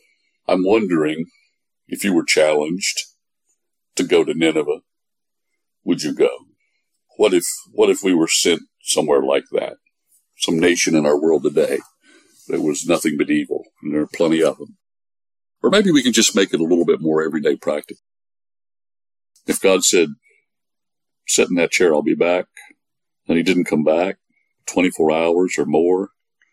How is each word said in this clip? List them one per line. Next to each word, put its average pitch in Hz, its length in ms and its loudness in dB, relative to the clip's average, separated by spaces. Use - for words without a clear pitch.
I'm 90 180 0
wondering 85 600 0
if - 160 -10
you 101 100 0
were 82 120 2
challenged 76 800 0
to - 80 -2
go 82 220 2
to 80 80 -4
Nineveh, 78 480 -2
would - 180 -2
you - 100 -8
go? - 160 0
What 104 160 2
if, 87 120 2
what 107 180 2
if 92 140 2
we 95 100 2
were 82 140 2
sent - 360 0
somewhere 73 400 0
like 69 320 0
that? - 240 -4
Some 85 220 -2
nation 87 360 0
in 76 100 2
our 73 120 4
world 78 260 2
today 73 360 0
that 82 120 -4
was 76 240 -4
nothing 80 320 -2
but 71 120 -4
evil, 76 340 -4
and 76 120 -8
there 76 80 -2
are 73 60 -4
plenty 80 360 0
of 73 140 0
them. - 200 -18
Or - 60 2
maybe 196 220 2
we 143 120 4
can 123 80 0
just - 240 2
make 98 180 2
it 78 60 -2
a 80 40 0
little 85 220 2
bit 82 140 0
more 78 240 0
everyday 76 320 -2
practical. - 480 -8
If - 140 -4
God 95 240 2
said, 85 240 2
"Sit - 240 0
in - 60 -2
that 85 160 0
chair, 87 220 2
I'll 73 80 2
be 78 140 0
back," 87 320 0
and 82 80 0
he 82 60 0
didn't 90 200 0
come 76 220 -2
back 82 320 0
twenty-four 87 420 0
hours 85 480 0
or 85 80 -2
more, 87 440 0